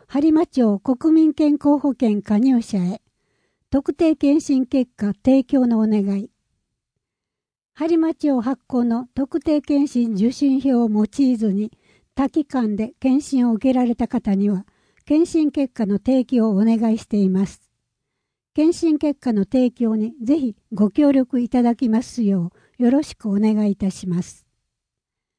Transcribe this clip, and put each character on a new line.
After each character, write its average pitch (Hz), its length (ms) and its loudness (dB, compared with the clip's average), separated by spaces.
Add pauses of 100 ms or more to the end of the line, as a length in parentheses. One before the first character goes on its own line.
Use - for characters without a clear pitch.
播 294 240 0
磨 311 160 2
町 214 320 0
国 302 340 0
民 320 200 4
健 294 200 2
康 294 240 2
保 277 140 -2
険 214 300 0
加 208 180 0
入 247 220 2
者 - 160 -6
へ、 180 240 -4 (680)
特 285 240 -2
定 320 220 2
健 285 260 2
診 262 240 0
結 254 300 -2
果 202 180 -4
提 262 300 2
供 254 240 0
の 226 120 0
お 220 80 2
願 214 140 0 (180)
い。 214 120 -12 (1500)
播 330 200 0
磨 320 180 0
町 277 260 0
発 254 240 -4
行 247 180 -2
の 240 300 -2
特 277 260 -4
定 302 220 0
健 285 260 0
診 240 260 -2
受 214 180 0
診 277 280 0
票 247 240 0
を 226 60 0
用 214 140 0
い 254 340 0
ず 214 160 -2
に、 208 180 -4 (440)
他 269 140 -2
機 311 160 -2
関 220 300 -4
で 220 240 -6
健 262 220 0
診 247 280 0
を 226 40 2
受 220 160 0
け 262 40 2
ら 247 120 0
れ 233 80 -2
た 233 140 -4
方 226 260 -2
に 202 160 0
は、 196 160 -4 (400)
健 311 220 2
診 302 240 -2
結 277 220 -4
果 226 120 -4
の 202 120 -2
提 254 280 0
供 226 240 0
を 202 60 0
お 196 100 2
願 226 260 2
い 226 60 0
し - 80 -12
て 214 120 -4
い 196 120 2
ま 190 160 0
す。 - 160 -16 (960)
健 311 180 2
診 311 240 0
結 294 220 -2
果 247 140 -2
の 202 100 0
提 254 260 0
供 226 260 -2
に 220 280 -4
ぜ 285 160 0
ひ 247 160 -4 (180)
ご 202 160 0
協 285 220 2
力 262 280 0
い 240 80 -2
た 247 140 0
だ 233 140 2
き 240 140 -2
ま 226 120 0
す - 220 -6
よ 190 280 0 (280)
う、 247 40 0
よ 240 60 4
ろ 285 140 2
し - 120 -12
く - 140 -8
お 196 40 -2
願 214 340 0
い 202 40 0
い 190 40 -2
た 190 160 -4
し - 160 -12
ま 175 160 -2
す。 - 240 -18 (920)